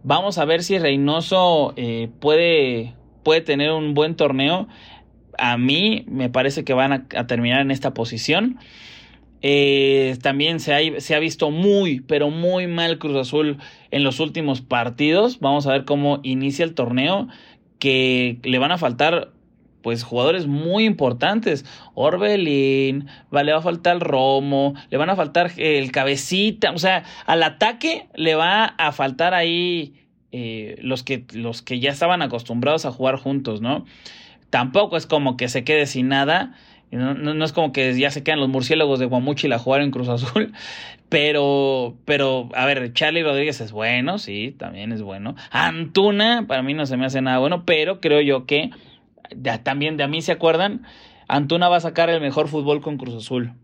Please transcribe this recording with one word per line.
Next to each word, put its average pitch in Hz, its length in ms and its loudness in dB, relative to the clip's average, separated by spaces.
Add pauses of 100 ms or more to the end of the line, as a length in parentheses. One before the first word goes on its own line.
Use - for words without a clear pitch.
Vamos 170 340 2
a 151 80 2
ver 165 180 2
si 190 140 0
Reynoso, 160 1000 4
eh, 117 320 -4 (100)
puede, 143 760 4 (300)
puede 160 180 4
tener 147 300 0
un 156 220 -2
buen 156 220 2
torneo. 151 520 0 (720)
A 123 200 0
mí 160 500 0
me 127 220 -4
parece 131 340 -2
que 135 100 -2
van 135 200 2
a, 131 220 -4
a 120 120 -4
terminar 120 340 0
en 135 100 0
esta 131 220 -2
posición. 151 640 -2 (840)
Eh, 139 800 2
también 147 380 0
se 147 160 -2
ha, 156 240 0
se 151 160 -2
ha 151 40 2
visto 156 300 -2
muy, 175 520 2
pero 147 280 0
muy 180 380 0
mal 170 320 -2
Cruz 143 180 -2
Azul 147 400 0 (320)
en 139 140 0
los 139 160 0
últimos 147 420 -4
partidos. 147 760 0
Vamos 143 260 2
a 135 60 2
ver 135 140 0
cómo 143 360 0
inicia 135 420 -2
el 165 120 -4
torneo, 143 520 0 (520)
que 127 640 2
le 127 160 0
van 147 120 2
a 180 60 0
faltar, 151 540 0 (500)
pues, 117 220 -4
jugadores 147 420 0
muy 165 400 0
importantes. 160 800 0 (300)
Orbelín, 143 1120 2 (280)
va, 143 60 4
le 151 100 2
va 156 60 2
a 165 60 -2
faltar 175 360 0
Romo, 139 760 2 (160)
le 131 60 -2
van 160 120 0
a 196 60 2
faltar, 170 420 0
eh, 156 220 0
el 127 120 -4
Cabecita. 165 760 0
O 175 80 -4
sea, 185 260 2 (220)
al 165 160 2
ataque 226 720 -2
le 160 220 2
va 185 300 4
a 156 260 -2
faltar 139 420 0
ahí, 170 640 0 (360)
eh, 113 520 -10
los 127 180 -4
que, 123 320 -6
los 117 300 -8
que 127 160 -6
ya 135 100 0
estaban 170 320 0
acostumbrados 123 640 -2
a 131 60 -4
jugar 131 240 0
juntos, 131 440 -4
¿no? 127 260 -4 (680)
Tampoco 160 460 2
es 151 100 -6
como 139 280 0
que 123 140 -4
se 123 140 -4
quede 147 240 2
sin 131 220 -2
nada. 147 440 0 (380)
No, 127 220 -2
no, 147 200 -4
no 156 120 0
es 147 80 -6
como 156 180 0
que 131 260 0
ya 139 140 2
se 143 100 -8
quedan 156 200 0
los 131 80 2
murciélagos 135 500 2
de 127 60 2
Guamuchil 127 480 0
a 113 60 0
jugar 131 220 2
en 143 100 0
Cruz 127 180 -4
Azul. 120 420 -2 (280)
<laughs> - 280 -20
Pero, 139 1000 2
pero, 135 480 0
a 127 120 0
ver, 131 280 -2
Charlie 156 280 0
Rodríguez 143 380 0
es 110 140 -10
bueno, 123 440 -2
sí, 110 400 -8
también 101 360 -10
es 107 80 -6
bueno. 101 340 -10 (140)
Antuna, 196 960 0
para 131 160 -2
mí 139 100 -4
no 151 120 -4
se 131 100 -4
me 131 100 -2
hace 131 160 -2
nada 127 180 0
bueno, 175 260 -2
pero 175 340 0
creo 147 220 4
yo 135 240 2
que, 147 240 0 (640)
ya 117 260 -6
también 147 360 -4
de 143 60 -2
a 139 40 -2
mí, 160 140 -4
¿se 165 100 -2
acuerdan? 170 520 0 (440)
Antuna 165 400 2
va 175 80 6
a 165 60 2
sacar 165 280 0
el 165 120 2
mejor 147 260 0
fútbol 147 320 0
con 151 160 -6
Cruz 123 200 -10
Azul. 123 360 -6 (120)